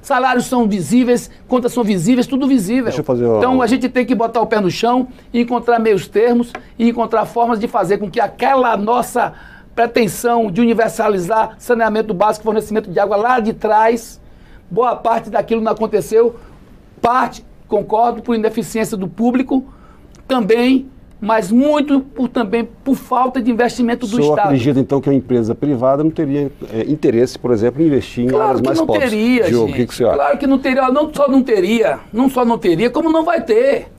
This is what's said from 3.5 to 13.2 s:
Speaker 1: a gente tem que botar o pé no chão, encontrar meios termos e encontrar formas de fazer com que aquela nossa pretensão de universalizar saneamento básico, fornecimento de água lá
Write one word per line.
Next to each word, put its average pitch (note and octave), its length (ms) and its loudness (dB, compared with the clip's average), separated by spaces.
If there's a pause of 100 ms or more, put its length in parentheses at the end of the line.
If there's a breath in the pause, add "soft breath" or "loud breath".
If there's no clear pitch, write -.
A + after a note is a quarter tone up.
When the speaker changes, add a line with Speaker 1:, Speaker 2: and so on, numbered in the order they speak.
Speaker 1:
a B3 60 2
gente B3 240 0
tem B3+ 160 0
que C4 80 0
botar A#3 260 -2
o G#3+ 60 2
pé A3 140 0
no F#3+ 100 0
chão, B3 380 0 (260 loud breath)
encontrar A#3+ 460 0
meios A3 280 0
termos A#3+ 460 0 (240 loud breath)
e A#3 120 2
encontrar A3+ 360 0
formas A#3 340 0
de A3+ 80 -4
fazer G3+ 300 0
com G3+ 140 -6
que A#3+ 80 -6
aquela A#3+ 580 0
nossa G#3+ 560 -2 (400 loud breath)
pretensão A#3 760 0
de F3+ 100 0
universalizar A3 960 0
saneamento A3 560 -2
básico, G#3 320 0
fornecimento G#3+ 460 -2
de D#3+ 80 -2
água G3+ 180 0
lá B3 220 2